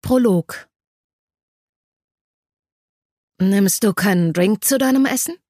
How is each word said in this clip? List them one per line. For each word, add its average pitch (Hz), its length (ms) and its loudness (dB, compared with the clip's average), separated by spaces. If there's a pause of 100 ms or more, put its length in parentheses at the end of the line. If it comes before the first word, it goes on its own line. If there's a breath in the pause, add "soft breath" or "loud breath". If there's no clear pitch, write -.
Prolog. 233 640 0 (2750)
Nimmst 196 400 2
du 208 100 2
keinen 175 400 0
Drink 180 300 0
zu 269 160 0
deinem 269 260 2
Essen? 269 300 -4 (160)